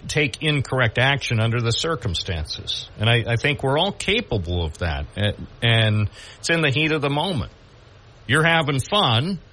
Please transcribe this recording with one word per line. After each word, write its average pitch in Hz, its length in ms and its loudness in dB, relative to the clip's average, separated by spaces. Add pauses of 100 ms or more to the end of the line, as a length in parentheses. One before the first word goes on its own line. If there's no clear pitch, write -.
take - 340 -2
incorrect 131 560 0
action 123 420 2
under 113 200 2
the 117 120 0
circumstances. - 1160 -4 (100)
And 110 120 2
I, 117 220 2
I 117 40 2
think 147 260 0
we're 139 160 2
all 190 140 0
capable 92 720 -2
of 78 140 -6
that. 73 280 -4 (100)
A-, 104 180 0 (280)
and 110 460 4 (300)
it's - 100 -8
in 165 140 2
the 147 80 2
heat 151 200 0
of 156 120 0
the 143 80 0
moment. 151 420 -2 (720)
You're 156 200 4
having 151 340 2
fun. 165 600 2 (120)